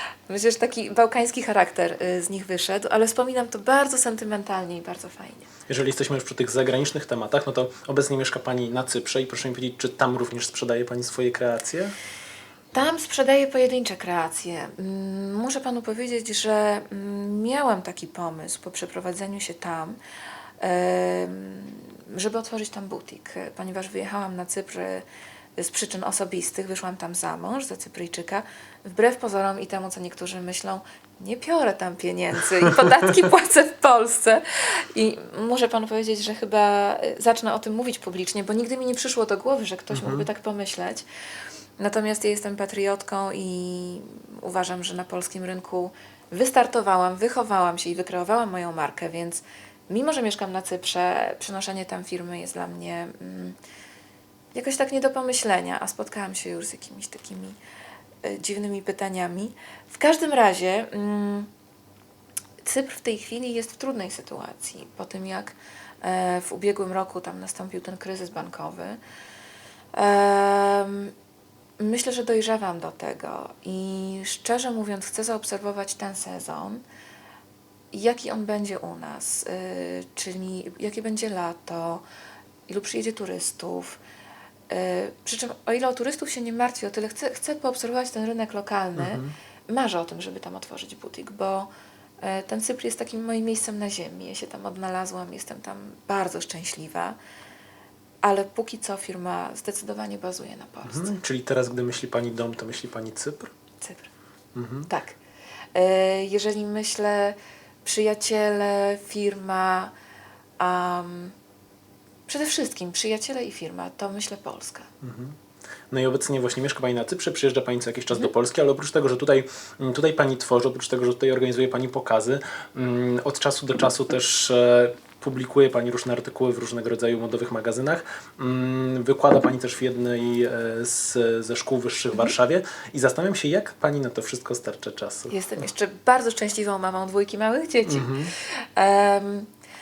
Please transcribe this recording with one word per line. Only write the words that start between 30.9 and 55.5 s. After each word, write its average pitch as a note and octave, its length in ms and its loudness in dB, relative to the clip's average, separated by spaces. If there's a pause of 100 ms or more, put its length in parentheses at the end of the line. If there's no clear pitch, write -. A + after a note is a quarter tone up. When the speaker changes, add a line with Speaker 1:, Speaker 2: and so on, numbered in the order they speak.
Speaker 1:
nie G3 160 -6
piorę D4 360 2
tam F3+ 240 -6
pieniędzy F3+ 640 2
i E3+ 160 10
podatki F#3+ 500 10
<laughs> - 40 6
płacę E4+ 340 10
w D4+ 80 2
Polsce. A#3 680 8 (540)
I A3 200 4 (320)
muszę B3 200 4
panu A3 180 2
powiedzieć, A3 380 0
że G#3+ 100 -2
chyba, G3+ 640 4
e, - 260 -2
zacznę A3+ 320 4
o - 40 0
tym A3 160 -4
mówić A#3+ 240 -2
publicznie, F#3 460 -4
bo G3+ 80 -2
nigdy A#3 240 0
mi B3+ 100 -4
nie B3+ 80 2
przyszło B3 320 0
do G3+ 100 2
głowy, A3+ 300 0
że F#3 100 -4
ktoś - 220 -6
Speaker 2:
Mhm. A2 140 -2
Speaker 1:
mógłby D3 120 0
tak G#3 160 -4
pomyśleć. G3+ 640 -6 (760)
Natomiast G#3+ 460 0
ja G#3 60 4
jestem G3+ 260 -2
patriotką G3 760 -2
i F3+ 680 -6 (400)
uważam, F3+ 440 -2
że F3+ 100 -6
na F3+ 100 -6
polskim F3+ 400 -8
rynku F3+ 460 -4 (420)
wystartowałam, G3 840 4
wychowałam G3+ 640 2
się F3 120 -4
i F3 40 -2
wykreowałam F#3+ 560 0
moją F3 220 -4
markę, E3 380 -4
więc E3+ 320 -6 (480)
mimo C4 220 0
że C#4 100 0
mieszkam G3+ 300 -2
na F#3 100 -4
Cyprze, F3+ 760 0
przenoszenie F#3+ 480 -6
tam F#3 180 -8
firmy F3 360 -8
jest F3 120 -10
dla F3 140 -6
mnie, E3+ 400 -8 (140)
mm, F#2 320 -10 (1040)
jakoś C4+ 220 -4
tak C4+ 160 0
nie C4+ 80 0
do C4+ 100 4
pomyślenia, A3+ 720 0